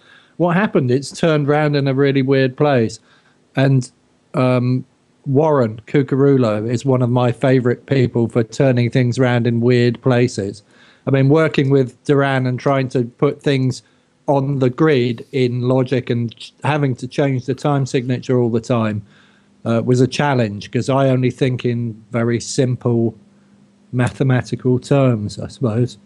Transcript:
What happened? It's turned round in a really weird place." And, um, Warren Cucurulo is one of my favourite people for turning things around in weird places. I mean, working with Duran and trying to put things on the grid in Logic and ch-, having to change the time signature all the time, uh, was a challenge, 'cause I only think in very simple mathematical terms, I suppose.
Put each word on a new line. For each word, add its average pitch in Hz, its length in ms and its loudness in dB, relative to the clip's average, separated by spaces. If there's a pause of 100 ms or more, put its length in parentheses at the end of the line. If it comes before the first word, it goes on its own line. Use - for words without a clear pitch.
(380)
What 175 180 0
happened? 185 340 0
It's 139 220 -2
turned 151 380 0
round 147 260 2
in 139 140 0
a 135 40 0
really 139 280 2
weird 131 340 0
place." 123 440 0 (580)
And, 135 340 2 (420)
um, 127 520 0 (420)
Warren 135 580 2
Cucurulo 131 840 2
is 120 160 -4
one 127 200 2
of 117 80 0
my 123 200 2
favourite 123 540 0
people 117 420 0
for 120 160 -2
turning 120 460 0
things 123 300 0
around 123 260 2
in 117 160 0
weird 120 400 2
places. 120 640 -2 (420)
I 131 60 0
mean, 135 180 4
working 156 400 2
with 135 360 0
Duran 135 420 0
and 127 120 -4
trying 135 300 0
to 127 140 0
put 139 360 -2
things 131 440 -2 (440)
on 139 320 0
the 127 120 2
grid 127 600 0
in 127 300 -2
Logic 127 480 0
and 120 260 -4
ch-, - 180 -20 (100)
having 143 320 0
to 123 120 -12
change 135 380 -2
the 135 80 -4
time 139 320 -2
signature 127 540 -2
all 117 100 0
the 113 120 -2
time, 110 420 -2 (600)
uh, 117 220 -2
was 123 160 2
a 123 60 4
challenge, 123 640 -2
'cause 123 180 -4
I 135 200 2
only 127 200 0
think 127 360 -4
in 117 360 -4 (100)
very 117 280 -2
simple 120 760 -2 (800)
mathematical 127 880 -2
terms, 123 600 0
I 107 80 -10
suppose. 120 580 -4